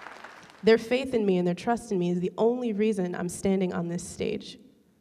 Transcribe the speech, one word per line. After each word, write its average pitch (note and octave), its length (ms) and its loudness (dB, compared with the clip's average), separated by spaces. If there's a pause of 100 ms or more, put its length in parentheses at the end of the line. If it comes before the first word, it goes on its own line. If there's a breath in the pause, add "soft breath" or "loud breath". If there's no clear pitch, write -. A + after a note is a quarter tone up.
(640)
Their A3 160 8
faith B3+ 360 -2
in A3 120 2
me F#3+ 100 4
and F3+ 100 2
their F3 80 2
trust A3+ 380 -4
in F#3+ 60 0
me F3 120 2
is F3 100 0
the F3 180 -2
only A#3+ 340 2
reason G3 420 0
I'm F3 140 -4
standing F#3 460 0
on E3+ 140 -4
this F3 140 -4
stage. - 560 -6 (420)